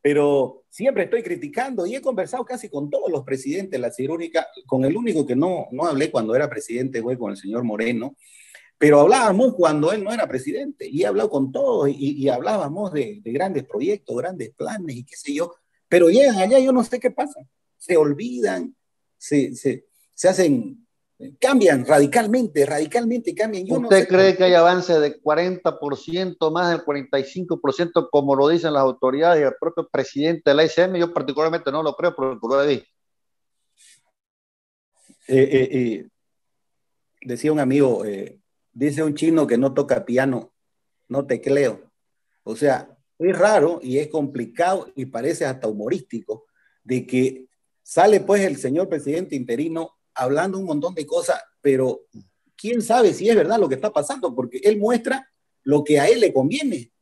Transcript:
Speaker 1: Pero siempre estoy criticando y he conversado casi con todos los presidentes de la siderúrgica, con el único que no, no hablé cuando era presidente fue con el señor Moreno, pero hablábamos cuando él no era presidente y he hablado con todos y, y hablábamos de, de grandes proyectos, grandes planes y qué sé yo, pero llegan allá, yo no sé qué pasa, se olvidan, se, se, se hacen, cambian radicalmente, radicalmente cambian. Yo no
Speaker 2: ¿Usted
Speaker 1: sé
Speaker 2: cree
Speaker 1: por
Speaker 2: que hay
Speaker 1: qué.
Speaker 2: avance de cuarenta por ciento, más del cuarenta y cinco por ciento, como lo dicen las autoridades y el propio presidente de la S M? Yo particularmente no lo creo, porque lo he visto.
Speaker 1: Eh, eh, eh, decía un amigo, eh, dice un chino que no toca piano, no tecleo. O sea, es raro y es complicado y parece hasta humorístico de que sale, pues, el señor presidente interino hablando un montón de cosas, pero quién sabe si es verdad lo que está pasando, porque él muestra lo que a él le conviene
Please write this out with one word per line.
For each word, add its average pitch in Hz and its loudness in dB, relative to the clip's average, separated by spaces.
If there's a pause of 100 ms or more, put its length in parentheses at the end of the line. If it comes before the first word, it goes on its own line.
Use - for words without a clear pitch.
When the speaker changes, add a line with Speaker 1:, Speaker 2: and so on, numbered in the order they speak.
Speaker 1:
Pero 143 0
siempre 208 -2
estoy 233 -2
criticando 180 -6
y 214 -8
he 269 -10
conversado 233 -6
casi 240 -12
con 143 -8
todos 139 -2
los 135 -4
presidentes 143 -6
de 131 -6
la 120 -6
siderúrgica, 165 -6 (180)
con 131 -2
el 156 0
único 208 -2
que 123 -4
no, 139 -2
no 143 -4
hablé 139 0
cuando 113 -2
era 143 2
presidente 117 -6
fue 123 -4
con 107 -8
el 98 -10
señor 113 -6
Moreno, 113 -4 (640)
pero 147 8
hablábamos 226 4
cuando 156 2
él 208 -4
no 214 -6
era 214 -2
presidente 160 -8
y 151 -2
he - 2
hablado 208 0
con 269 -2
todos 214 0
y, 139 -4
y 139 2
hablábamos 170 -4
de, 110 -6
de 113 -10
grandes 170 -4
proyectos, 139 -6
grandes 147 -8
planes 175 -10
y 127 -14
qué - -20
sé 143 -10
yo, 170 -6 (360)
pero 175 6
llegan 240 6
allá, 214 4
yo 262 4
no 254 2
sé 247 -6
qué 247 0
pasa, 285 -8 (360)
se 175 0
olvidan, 123 -2 (440)
se, 139 -2
se, 131 -4 (280)
se - 2
hacen, 143 0 (520)
cambian 185 4
radicalmente, 160 2
radicalmente 170 -2
cambian. 208 -4
Yo 254 -2
no 233 -6
Speaker 2:
¿Usted 190 8
Speaker 1:
sé - 0
Speaker 2:
cree 190 6
Speaker 1:
por 185 2
Speaker 2:
que 185 4
hay 180 6
Speaker 1:
qué. 180 6
Speaker 2:
avance 175 4
de 147 0
cuarenta 175 -2
por 143 -6
ciento, 170 -4
más 175 -2
del 165 -2
cuarenta 139 -4
y 135 -4
cinco 170 -8
por 139 -2
ciento, 170 -2
como 139 2
lo 139 4
dicen 160 0
las 139 2
autoridades 139 2
y 139 2
el 127 0
propio 160 -6
presidente 147 -2
de - 4
la 156 4
S 160 2
M? 185 0
Yo 170 -2
particularmente 147 -2
no 156 -4
lo 143 -4
creo, 175 -2
porque 131 -4
lo 135 0
he 147 2
visto. 127 -2 (2500)
Speaker 1:
Eh, 135 4
eh, 131 2
eh, 120 -4 (1120)
decía 123 -4
un 151 0
amigo, 131 2
eh, 101 -10 (320)
dice 143 -2
un 151 -2
chino 160 2
que 117 0
no 131 0
toca 127 -2
piano, 127 -2 (540)
no 139 -4
tecleo. 135 -2 (520)
O 110 -10
sea, 135 -2 (200)
es 180 0
raro 185 4
y 127 -2
es 151 -2
complicado 156 -4
y 131 -8
parece 139 -4
hasta 127 -6
humorístico 110 -8 (380)
de 127 -4
que 127 -2 (380)
sale, 196 4
pues, 196 2
el 165 -2
señor 143 -2
presidente 156 -6
interino 147 -6 (180)
hablando 156 -2
un 190 -6
montón 151 -4
de 156 -8
cosas, 170 -2 (200)
pero 131 0 (540)
quién 226 -4
sabe 214 4
si 196 0
es 226 6
verdad 202 4
lo 175 2
que 131 0
está 214 -4
pasando, 151 -4
porque 127 -8
él 208 4
muestra 233 -2 (340)
lo 147 2
que 147 4
a 147 2
él 247 4
le 175 2
conviene 175 -2 (100)